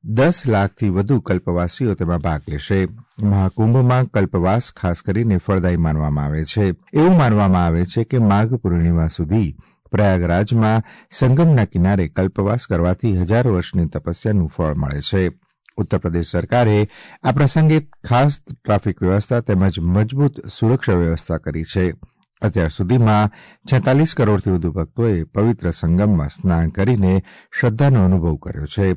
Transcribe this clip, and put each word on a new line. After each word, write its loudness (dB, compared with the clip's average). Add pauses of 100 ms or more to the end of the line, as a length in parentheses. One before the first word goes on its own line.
(160)
દસ 2
લાખથી 0
વધુ 2
કલ્પવાસીઓ -2
તેમાં -2
ભાગ -2
લેશે. -2 (420)
મહાકુંભમાં 2
કલ્પવાસ 0 (120)
ખાસ -4
કરીને 0
ફળદાયી 0
માનવામાં -2
આવે -4
છે. -2 (260)
એવું 4
માનવામાં 2
આવે 0
છે -4
કે -2
માઘ 2
પૂર્ણિમા 0
સુધી -2 (360)
પ્રયાગરાજમાં 0 (260)
સંગમના 2
કિનારે 0
કલ્પવાસ -2
કરવાથી 0
હજાર 0
વર્ષની -2
તપસ્યાનું -2
ફળ -2
મળે -4
છે. -2 (540)
ઉત્તર -4
પ્રદેશ -4
સરકારે 2 (460)
આ 0
પ્રસંગે 2 (220)
ખાસ 0
ટ્રાફિક -4
વ્યવસ્થા 0
તેમજ 0
મજબૂત 0 (220)
સુરક્ષા 0
વ્યવસ્થા -4
કરી -6
છે. 0 (560)
અત્યાર 0
સુધીમાં 2 (360)
છેતાલીસ 2
કરોડથી 0
વધુ 0
ભક્તોએ -2
પવિત્ર -2
સંગમમાં 0
સ્નાન 0
કરીને 0 (400)
શ્રદ્ધાનો 2
અનુભવ 2
કર્યો -10
છે. 0 (100)